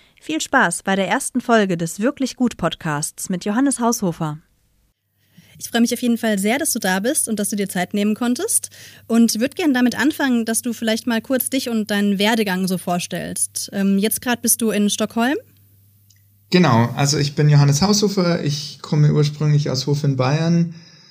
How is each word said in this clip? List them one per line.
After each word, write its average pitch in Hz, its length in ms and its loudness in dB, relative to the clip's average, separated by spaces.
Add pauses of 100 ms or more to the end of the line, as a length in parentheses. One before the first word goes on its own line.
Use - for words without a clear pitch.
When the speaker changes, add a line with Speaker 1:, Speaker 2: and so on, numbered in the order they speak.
(220)
Speaker 1:
Viel 311 180 -4
Spaß 208 440 0
bei 190 120 0
der 190 100 0
ersten 233 360 -4
Folge 202 340 2
des 165 240 -6
Wirklich 262 340 -2
Gut 240 220 -2
Podcasts - 720 -6
mit 180 160 -6
Johannes 254 340 0
Haushofer. 175 600 -2 (1160)
Ich - 120 -14
freue 233 140 0
mich 240 100 2
auf 240 100 -4
jeden 233 160 0
Fall 214 200 0
sehr, 208 200 0
dass 311 140 -2
du 233 80 -4
da 190 180 0
bist 240 300 -2
und 220 100 -4
dass 208 120 -4
du 220 60 -4
dir 196 120 -2
Zeit 180 260 -4
nehmen 208 220 0
konntest. 247 540 -2 (360)
Und 226 320 4
würd 254 160 -2
gern 330 180 0
damit 247 240 0
anfangen, 247 480 0
dass 220 180 -4
du 240 100 -4
vielleicht 226 340 -4
mal 226 140 -2
kurz 247 280 -2
dich 269 200 -4
und 220 240 -2
deinen 202 260 2
Werdegang 202 480 2
so 185 100 -2
vorstellst. - 960 -6
Ähm, 196 260 2
jetzt 208 220 -2
grad 240 220 -4
bist 233 200 -2
du 226 80 2
in 208 200 0
Stockholm? 233 460 0 (1120)
Speaker 2:
Genau, 123 460 4
also 147 220 0
ich 143 160 0
bin 147 140 4
Johannes 143 340 6
Haushofer, 196 600 2
ich - 400 -6
komme 147 300 4
ursprünglich 147 580 2
aus 127 160 -4
Hof 147 180 0
in 135 120 0
Bayern 165 580 2 (360)